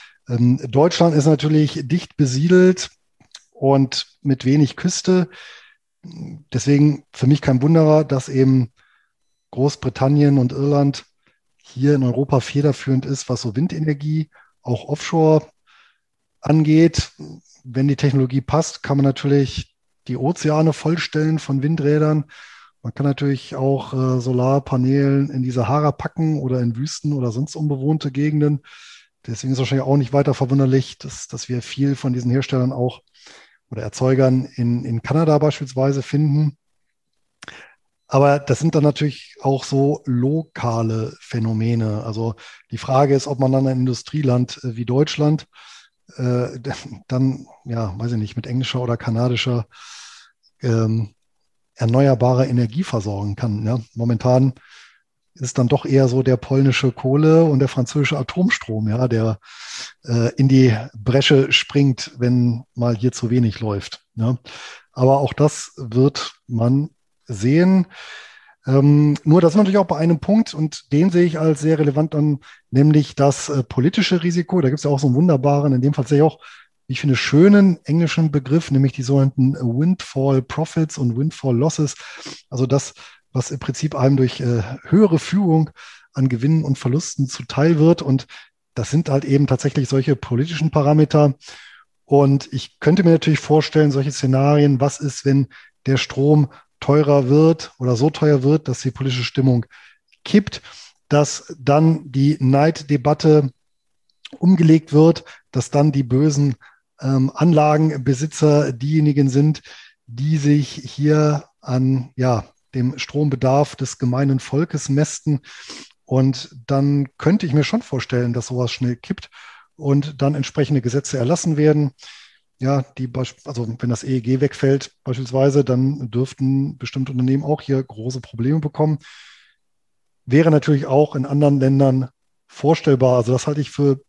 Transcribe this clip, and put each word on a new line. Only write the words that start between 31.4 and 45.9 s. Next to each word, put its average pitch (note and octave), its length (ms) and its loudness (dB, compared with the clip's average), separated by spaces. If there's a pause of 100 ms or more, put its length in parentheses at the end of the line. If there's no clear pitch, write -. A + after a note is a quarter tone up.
wir B2 140 -6
viel C#3 340 -4
von B2+ 160 -4
diesen B2 180 -4
Herstellern B2+ 440 -2
auch B2 260 -4 (720)
oder A2+ 120 -10
Erzeugern C3 760 0
in, A#2+ 260 -2
in A#2 180 -6
Kanada D#3 360 0
beispielsweise C#3 640 -2
finden. D3 540 -2 (1500)
Aber C#3+ 320 2
das C#3+ 200 -4
sind D#3+ 160 -2
dann D3 80 2
natürlich D3 580 -2
auch C3+ 220 -2
so C#3 420 -2
lokale A#2+ 1160 -4
Phänomene. A2+ 840 -4
Also A2+ 320 -8 (340)
die A#2+ 80 -12
Frage C#3 380 2
ist, C3 120 -2
ob C3 120 -6
man C3 120 2
dann C3+ 160 0
ein C3 120 -2
Industrieland, B2+ 840 -2
äh, A#2+ 120 -8
wie A#2 100 -8
Deutschland, D3 640 -2 (680)